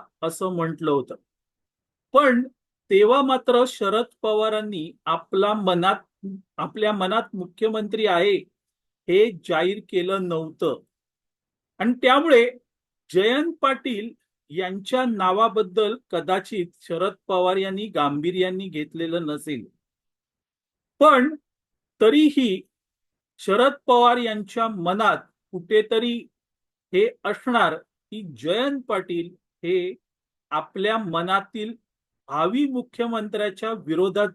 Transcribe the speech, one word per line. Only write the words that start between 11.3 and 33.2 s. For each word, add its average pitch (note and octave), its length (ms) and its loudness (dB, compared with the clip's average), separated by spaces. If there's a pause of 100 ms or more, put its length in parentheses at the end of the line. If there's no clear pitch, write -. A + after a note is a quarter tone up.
आणि A#3 240 0
त्यामुळे C4 500 6 (640)
जयंत C4 480 2
पाटील B3 520 -4 (360)
यांच्या F#3+ 560 -4
नावाबद्दल G#3 920 0 (140)
कदाचित F#3 540 -4 (160)
शरद F3+ 320 -4 (140)
पवार F#3 280 2
यांनी G3 320 -4
गांभीर्याने F3+ 800 -2
घेतलेलं E3 580 -8
नसेल, D3 400 -8 (1300)
पण D4 360 6 (640)
तरीही C4+ 600 4 (760)
शरद A#3 340 2 (140)
पवार A#3+ 320 6
यांच्या A3+ 500 -4
मनात F#3+ 500 0 (340)
कुठेतरी G#3+ 760 -2 (640)
हे G#3 160 2 (140)
असणार G3+ 520 0
की - 460 -16
जयंत G3 600 -4
पाटील F3+ 540 -6 (280)
हे F3+ 320 -4 (540)
आपल्या G3 480 -4
मनातील F#3+ 760 -4 (540)
भावी F3+ 380 0
मुख्यमंत्र्याच्या A3 1080 -6